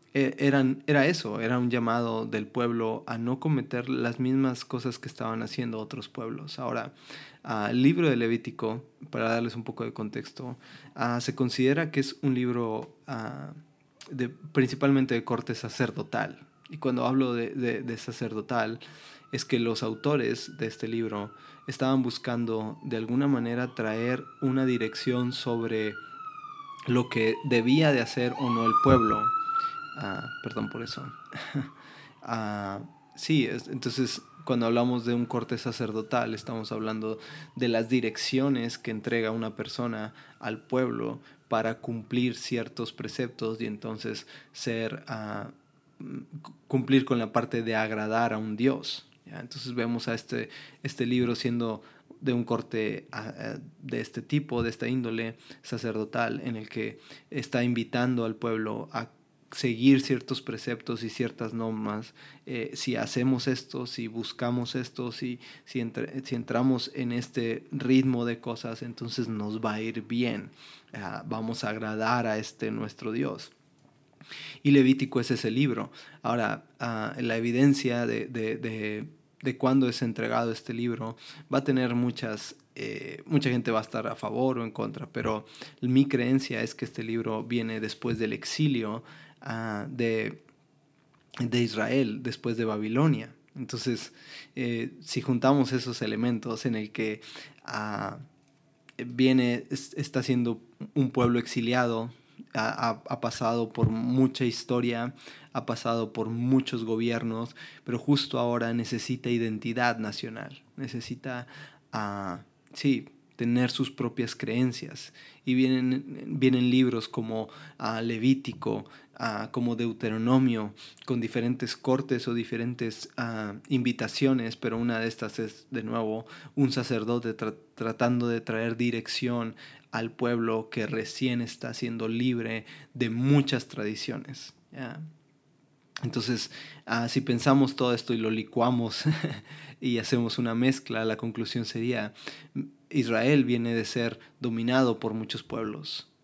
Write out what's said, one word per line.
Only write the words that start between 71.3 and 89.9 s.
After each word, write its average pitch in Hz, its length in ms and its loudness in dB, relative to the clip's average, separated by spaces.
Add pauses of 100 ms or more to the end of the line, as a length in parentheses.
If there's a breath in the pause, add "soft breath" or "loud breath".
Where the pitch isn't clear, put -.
a 107 60 -2
agradar 110 580 0
a 107 100 0
este 110 340 -6
nuestro 110 400 -6
Dios. 127 400 -4 (1120 loud breath)
Y 143 80 6
Levítico 135 480 8
es 117 120 0
ese 110 200 0
libro. 113 400 0 (300 loud breath)
Ahora, 110 420 0 (160)
ah, 113 400 -4
la 117 160 0
evidencia 120 720 4
de, 113 220 -2
de, 113 280 -4
de, 110 520 -6 (340)
de 127 160 -2
cuándo 131 320 4
es - 120 -2
entregado 117 500 0
este - 220 -8
libro 117 440 -4 (360 loud breath)
va 131 60 4
a 135 40 2
tener 127 320 2
muchas, 117 600 -2 (200)
eh, - 500 -8
mucha 139 240 4
gente 120 220 2
va 110 80 2
a 110 40 2
estar 113 240 -4
a 113 80 -4
favor 120 440 0
o 117 40 -2
en 110 80 -6
contra, 110 360 -6
pero 110 380 -2 (360 loud breath)
mi 131 260 6
creencia 127 540 2
es 113 140 -4
que 120 100 -6
este 113 180 -8
libro 113 400 -2
viene 113 360 -2
después 110 400 -4
del 110 140 0
exilio, 113 720 0 (380 loud breath)
ah, 113 480 -4
de, 113 540 -2 (960)